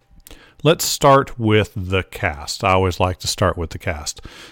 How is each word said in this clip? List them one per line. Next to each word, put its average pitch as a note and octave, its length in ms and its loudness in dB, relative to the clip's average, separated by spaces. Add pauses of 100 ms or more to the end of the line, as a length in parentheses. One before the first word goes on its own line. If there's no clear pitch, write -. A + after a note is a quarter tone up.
(640)
Let's D#3 220 2
start - 540 4
with G#2+ 360 2
the F#2 280 -2
cast. - 600 -8
I F#2+ 100 4
always F#2+ 260 0
like F#2 200 0
to - 80 -10
start F2+ 300 -2
with E2+ 140 -8
the - 80 -12
cast. - 420 -10 (300)